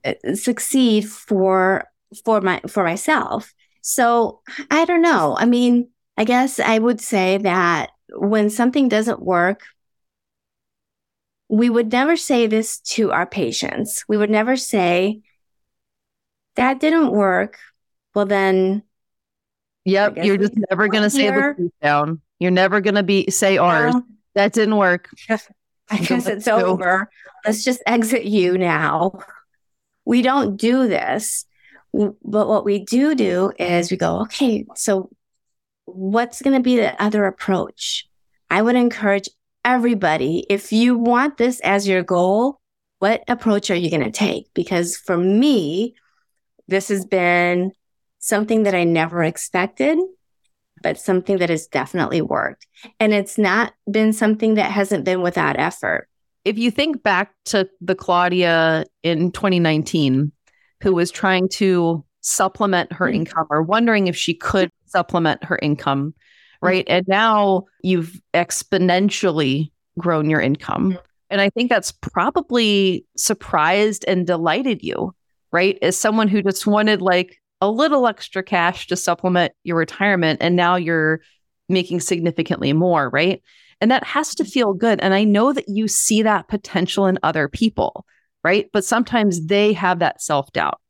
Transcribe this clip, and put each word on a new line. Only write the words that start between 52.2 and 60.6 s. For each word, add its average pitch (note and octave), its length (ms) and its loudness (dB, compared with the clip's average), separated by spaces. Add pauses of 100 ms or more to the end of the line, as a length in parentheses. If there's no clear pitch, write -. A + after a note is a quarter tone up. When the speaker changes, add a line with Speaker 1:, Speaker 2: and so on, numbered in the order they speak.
Speaker 1:
worked. - 440 -4 (340)
And G#3+ 140 2
it's G3+ 240 -2
not G#3 360 0 (180)
been A3 220 2
something G#3+ 400 2
that G#3+ 180 0
hasn't G3+ 320 -2
been F#3 180 0
without D#3+ 380 -2
effort. A#2 480 -4 (380)
Speaker 2:
If G#3+ 120 -2
you A#3 140 0
think D4 320 -4
back G3 300 0 (120)
to F#3+ 220 0 (140)
the F#3 140 -2
Claudia F3 880 2 (180)
in E3 300 0
twenty F#3 260 0
nineteen D3+ 720 0 (500)